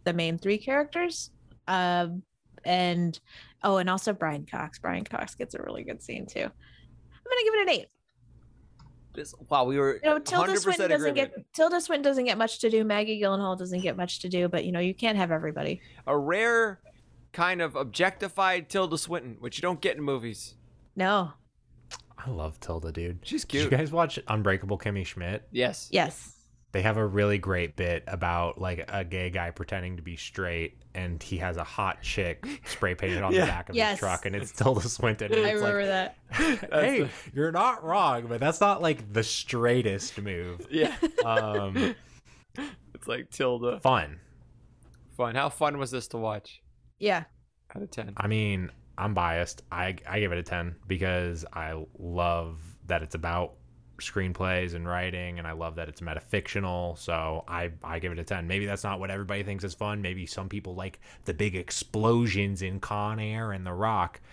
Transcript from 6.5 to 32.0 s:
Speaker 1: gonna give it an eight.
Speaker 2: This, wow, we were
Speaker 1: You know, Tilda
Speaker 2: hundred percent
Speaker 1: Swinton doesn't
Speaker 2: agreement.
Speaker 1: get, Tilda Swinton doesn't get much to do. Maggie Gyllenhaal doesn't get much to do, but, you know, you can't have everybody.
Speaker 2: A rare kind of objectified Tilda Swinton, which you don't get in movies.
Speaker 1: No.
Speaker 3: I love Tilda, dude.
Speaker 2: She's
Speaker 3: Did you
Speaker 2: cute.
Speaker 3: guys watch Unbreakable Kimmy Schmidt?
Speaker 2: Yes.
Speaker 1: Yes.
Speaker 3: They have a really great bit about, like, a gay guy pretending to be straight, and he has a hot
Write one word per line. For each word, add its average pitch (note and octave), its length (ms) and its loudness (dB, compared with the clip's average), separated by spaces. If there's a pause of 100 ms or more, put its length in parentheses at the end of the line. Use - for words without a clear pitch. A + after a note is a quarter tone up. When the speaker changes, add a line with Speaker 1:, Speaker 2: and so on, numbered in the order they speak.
Speaker 1:
gonna - 920 -6
give A4 100 4
it G#4 80 4
an F#4 60 2
eight. C4 180 2 (1300)
Speaker 2:
This, D3 200 -12 (140)
wow, C#3 160 6
we C3+ 140 2
were C#3 240 6
Speaker 1:
You D4+ 80 6
know, D4+ 80 6
Tilda F4 300 4
Speaker 2:
hundred - 60 2
percent - 80 2 (140)
Speaker 1:
Swinton F3+ 140 4
doesn't D3 200 4
Speaker 2:
agreement. F3+ 260 0
Speaker 1:
get, - 180 -16
Tilda E4 260 6
Swinton D4+ 220 0
doesn't C4+ 220 4
get G#3+ 120 2
much A3+ 240 0
to A#3 100 4
do. A3 140 6
Maggie G#3+ 360 2
Gyllenhaal G3 360 2
doesn't F3+ 240 -2
get F3 160 0
much F3+ 240 -4
to F#3 80 -6
do, F3+ 200 2
but, F3 160 0
you F3+ 80 -2
know, E3+ 80 0
you F#3 140 2
can't A3 220 0
have F3+ 140 2
everybody. D#3 500 -2 (260)
Speaker 2:
A D3 120 4
rare G#3+ 600 2 (520)
kind F3 300 2
of D3+ 140 -2
objectified F3+ 920 0
Tilda F3 300 0
Swinton, B2+ 420 -6
which - 180 -8
you - 40 -10
don't F3 180 0
get F#3 160 0
in D3+ 60 -6
movies. A#2 520 -4 (400)
Speaker 1:
No. F#3 380 2 (880)
Speaker 3:
I C3 120 -8
love D#2 300 -4
Tilda, D#2+ 320 -6
dude. F2 300 -4
Speaker 2:
She's - 220 -4
Speaker 3:
Did - 180 -6
you D3 60 2
Speaker 2:
cute. C3 100 4
Speaker 3:
guys D3+ 140 0
watch E3 260 2 (100)
Unbreakable G2 500 2
Kimmy G2+ 280 -2
Schmidt? F2+ 440 -6
Speaker 2:
Yes. - 420 -2
Speaker 1:
Yes. D#3+ 400 2 (400)
Speaker 3:
They F#2+ 100 2
have A2 140 4
a A2 100 2
really G#2 320 4
great F2 380 -2
bit F2 300 0
about, F2 540 0
like, F2+ 320 -4
a G2 120 -2
gay F2+ 260 -4
guy E2+ 200 -2
pretending F2+ 460 -6
to E2+ 60 -10
be E2+ 140 -10
straight, E2+ 640 -6 (120)
and F2 280 -4
he - 160 -6
has F2+ 200 -2
a E2 60 -4
hot - 380 -2